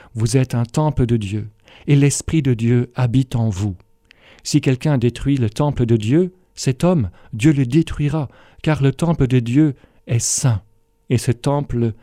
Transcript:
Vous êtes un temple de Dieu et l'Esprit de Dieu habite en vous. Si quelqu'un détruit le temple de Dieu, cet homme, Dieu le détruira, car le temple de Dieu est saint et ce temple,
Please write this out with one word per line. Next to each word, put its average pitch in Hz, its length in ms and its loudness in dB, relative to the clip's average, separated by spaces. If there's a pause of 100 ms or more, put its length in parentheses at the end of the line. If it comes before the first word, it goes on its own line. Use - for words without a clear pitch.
(140)
Vous 113 240 0
êtes 131 160 0
un 120 120 0
temple 147 420 0
de 120 100 2
Dieu 107 320 -6 (380)
et 143 80 4
l'Esprit 143 480 2
de 131 100 2
Dieu 120 400 0
habite 127 420 0
en 113 140 0
vous. 98 260 -4 (680)
Si - 180 -4
quelqu'un 135 380 -2
détruit 123 380 -2
le 117 120 -2
temple 127 380 -2
de 117 100 2
Dieu, 147 340 0 (220)
cet - 300 -4
homme, 165 260 2 (240)
Dieu 120 200 2
le 139 120 2
détruira, 147 640 -2 (320)
car 147 220 0
le 135 80 4
temple 160 340 0
de 127 140 2
Dieu 131 340 2 (320)
est 117 140 -2
saint 113 420 -2 (480)
et 127 80 2
ce 123 140 -2
temple, 123 720 -2